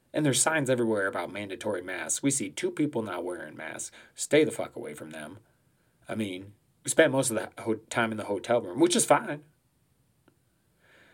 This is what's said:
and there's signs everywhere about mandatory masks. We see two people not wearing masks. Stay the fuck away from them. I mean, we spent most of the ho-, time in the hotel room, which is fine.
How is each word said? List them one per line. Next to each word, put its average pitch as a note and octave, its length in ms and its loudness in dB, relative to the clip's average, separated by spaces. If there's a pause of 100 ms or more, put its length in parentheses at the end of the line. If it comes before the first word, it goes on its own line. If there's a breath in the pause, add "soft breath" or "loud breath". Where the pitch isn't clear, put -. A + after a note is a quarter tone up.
(140)
and D#3 120 2
there's B2+ 160 4
signs D#3 280 2
everywhere A2+ 380 2
about F2+ 240 -4
mandatory G2 500 -6
masks. - 400 -4
We C#3 100 2
see C#3+ 180 -2
two F3+ 200 -4
people D3 320 -2
not F#2+ 220 -6
wearing D#2+ 320 -8
masks. - 360 -10 (220 loud breath)
Stay - 300 4
the A#2 80 2
fuck - 240 -8
away D2+ 180 -10
from D#2 180 -14
them. D#2 280 -14 (680)
I - 80 -8
mean, G2+ 360 -6 (320)
we - 80 -4
spent D#3 220 8
most C3 180 0
of A2 60 -2
the - 120 -4 (140)
ho-, A2 160 -2 (100)
time A2+ 220 0
in A2 60 -6
the G2 80 -6
hotel G#2+ 360 0
room, F#2+ 180 -6
which F3 160 6
is A3+ 100 4
fine. D3 360 2 (1700 soft breath)